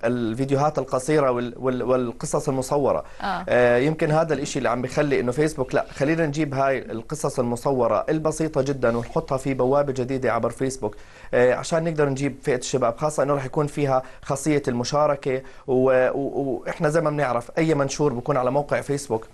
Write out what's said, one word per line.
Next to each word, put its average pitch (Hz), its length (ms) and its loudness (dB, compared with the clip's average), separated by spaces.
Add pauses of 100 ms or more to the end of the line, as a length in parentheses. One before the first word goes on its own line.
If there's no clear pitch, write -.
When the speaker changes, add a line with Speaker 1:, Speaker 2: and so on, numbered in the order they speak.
Speaker 1:
الفيديوهات 131 760 0
القصيرة 135 520 2
وال-، 120 280 -2
وال-، 123 240 -2
والقصص 127 680 0
المصورة. 131 560 0 (180)
Speaker 2:
آه. 185 260 -4
Speaker 1:
آه، 120 280 6
يمكن 156 340 2
هذا 156 240 2
الاشي 143 240 -4
اللي 120 100 0
عم 120 140 0
بيخلي 135 380 0
انه 120 120 0
فيسبوك، 147 420 -2
لا، 127 160 0
خلينا 160 360 0
نجيب 143 280 -2
هاي 135 240 2
القصص 123 600 -6
المصورة 120 720 0
البسيطة 156 540 0
جدًا 123 340 0
ونحطها 135 420 -2
في 135 160 -2
بوابة 131 380 2
جديدة 127 400 -2
عبر 117 180 0
فيسبوك، 127 460 -4 (380)
آه، 127 200 6
عشان 160 300 -2
نقدر 151 240 0
نجيب 135 340 -2
فئة 135 140 0
الشباب، 123 400 0
خاصة 151 260 0
انه 143 120 2
رح 135 100 -2
يكون 147 220 0
فيها 135 360 0 (200)
خاصية 143 460 0
المشاركة 135 760 0 (240)
و-، 127 440 4
و-، 139 560 -2
واحنا 165 220 -2
زي 156 120 2
ما 156 100 0
بنعرف 143 480 -2
اي 160 160 4
منشور 139 380 0
بكون 123 240 -2
على 123 140 2
موقع 139 300 0
فيسبوك 139 540 -4